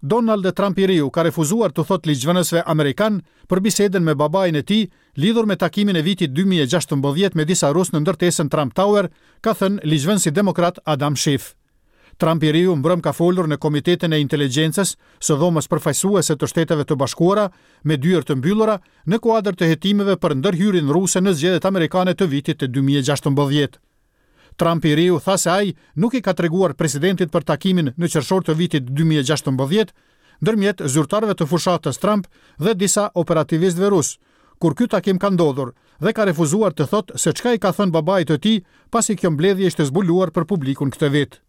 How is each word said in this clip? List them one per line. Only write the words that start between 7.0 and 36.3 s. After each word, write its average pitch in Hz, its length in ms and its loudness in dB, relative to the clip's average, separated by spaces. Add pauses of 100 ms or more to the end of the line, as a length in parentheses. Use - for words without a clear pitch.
me 156 140 0
disa 160 240 2
rus 175 180 0
në 151 120 0
ndërtesën 170 500 0
Trump 147 240 -2
Tower, 202 320 2 (320)
ka 226 160 0
thënë 196 240 -2
ligjvënësi 160 500 0
demokrat 175 540 0
Adam 143 320 -2
Schiff. - 380 -2 (680)
Trump 160 240 2
i 151 80 2
riu 175 240 2
mbrëm 165 240 0
ka 156 100 -2
folur 175 380 0
në 147 80 -2
Komitetin 160 560 0
e 151 80 2
Inteligjencës 151 720 0 (240)
së 151 240 -2
Dhomës 165 260 0
Përfaqësuese 165 680 0
të 135 160 -4
Shteteve 156 320 0
të 156 100 -2
Bashkuara 180 540 0 (340)
me 151 140 0
dyert 156 320 0
të 143 80 0
mbyllura 208 400 0 (320)
në 208 80 2
kuadër 220 400 0
të 165 160 2
hetimeve 196 480 0
për 151 160 0
ndërhyrjen 175 560 0
ruse 185 320 0
në 196 80 2
zgjedhjet 165 320 0
amerikane 185 480 0
të 185 160 0
vitit 143 320 -4
të 135 80 -4
dy 131 160 0
mijë 139 160 2
e 127 80 -2
gjashtëmbëdhjetë. 143 680 0 (760)
Trump 165 320 2
i 147 80 4
riu 175 240 2
tha 190 160 0
se 165 160 0
ai 196 200 0 (280)
nuk 233 160 0
i 233 80 -2
ka 196 80 0
treguar 170 400 0
presidentit 165 560 -2
për 165 160 -2
takimin 165 480 0
në 170 160 -2
qershor 165 320 0
të 160 160 -2
vitit 160 320 -2
dy 139 160 -2
mijë 156 160 2
e 127 80 -2
gjashtëmbëdhjetë 143 640 -2 (480)
ndërmjet 202 400 0
zyrtarëve 170 560 0
të 170 80 -2
fushatës 165 560 -2
Trump 202 240 0 (320)
dhe 185 160 0
disa 202 400 0
operativistëve 170 800 0
rus, 160 220 0 (420)
kur 165 160 0
ky 247 160 0
takim 190 320 0
ka 202 80 0
ndodhur, 143 460 0 (260)
dhe 202 120 0
ka 220 120 0
refuzuar 170 480 0